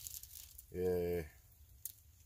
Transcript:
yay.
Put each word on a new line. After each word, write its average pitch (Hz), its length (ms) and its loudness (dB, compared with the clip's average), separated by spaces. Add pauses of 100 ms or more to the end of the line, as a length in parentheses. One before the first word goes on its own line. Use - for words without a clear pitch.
(720)
yay. 87 540 4 (1000)